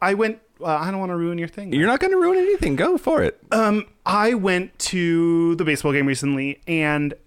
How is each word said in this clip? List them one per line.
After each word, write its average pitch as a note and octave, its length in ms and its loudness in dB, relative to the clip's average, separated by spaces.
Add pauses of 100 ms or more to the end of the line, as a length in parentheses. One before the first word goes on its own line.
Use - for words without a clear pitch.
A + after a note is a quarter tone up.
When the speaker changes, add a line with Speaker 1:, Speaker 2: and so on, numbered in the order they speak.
Speaker 1:
I F#3 120 2
went, A3 260 -2 (200)
uh, E3 80 -12
I D#3 240 -2
don't G3 80 -4
wanna F3+ 160 -4
ruin E3+ 220 -4
your E3+ 100 -6
thing. G3+ 240 -14
Speaker 2:
You're D3+ 160 2
not B3 140 2
gonna F#4+ 160 2
ruin F#4 220 2
anything. F4+ 360 0
Go F4 220 2
for D4+ 260 0
it. - 160 -2 (140)
Speaker 1:
Um, G#3+ 320 2 (200)
I G#3 280 2
went F#3 460 -2
to E3+ 760 2
the E3+ 80 -2
baseball D3 300 0
game C#3 140 2
recently, C#3 600 -2
and, D3+ 460 0 (140)